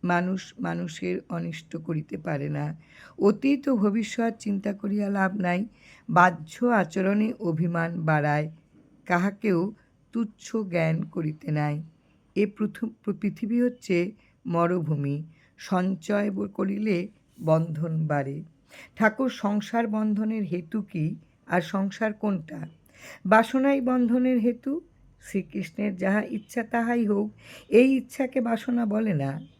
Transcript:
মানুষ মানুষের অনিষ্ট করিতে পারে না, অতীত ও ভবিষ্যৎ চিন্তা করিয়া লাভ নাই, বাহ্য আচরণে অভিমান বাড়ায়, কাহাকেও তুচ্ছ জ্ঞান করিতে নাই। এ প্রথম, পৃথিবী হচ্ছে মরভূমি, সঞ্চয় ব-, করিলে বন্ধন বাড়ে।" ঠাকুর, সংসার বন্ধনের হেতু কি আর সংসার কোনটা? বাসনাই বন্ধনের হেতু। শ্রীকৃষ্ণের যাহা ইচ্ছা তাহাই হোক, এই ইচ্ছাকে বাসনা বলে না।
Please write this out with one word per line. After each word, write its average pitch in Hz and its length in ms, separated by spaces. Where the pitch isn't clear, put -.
মানুষ 180 560
মানুষের 170 680
অনিষ্ট 170 480
করিতে 160 400
পারে 151 320
না, 151 260
অতীত 269 500
ও 262 60
ভবিষ্যৎ 220 600
চিন্তা 202 360
করিয়া 202 360
লাভ 190 260
নাই, 180 300
বাহ্য 170 560
আচরণে 208 760
অভিমান 170 680
বাড়ায়, 151 460
কাহাকেও 190 680
তুচ্ছ - 420
জ্ঞান 170 480
করিতে 156 480
নাই। 151 320
এ 208 100
প্রথম, 208 440
পৃথিবী 226 400
হচ্ছে 208 500
মরভূমি, 156 760
সঞ্চয় 196 760
ব-, 196 160
করিলে 196 600
বন্ধন 160 680
বাড়ে।" 143 360
ঠাকুর, 226 340
সংসার 208 580
বন্ধনের 214 560
হেতু 180 380
কি 165 340
আর 175 140
সংসার 196 520
কোনটা? 170 540
বাসনাই 262 560
বন্ধনের 254 580
হেতু। 240 420
শ্রীকৃষ্ণের 196 760
যাহা 190 280
ইচ্ছা 220 400
তাহাই 233 420
হোক, 208 260
এই 262 280
ইচ্ছাকে 262 440
বাসনা 233 440
বলে 214 280
না। 139 280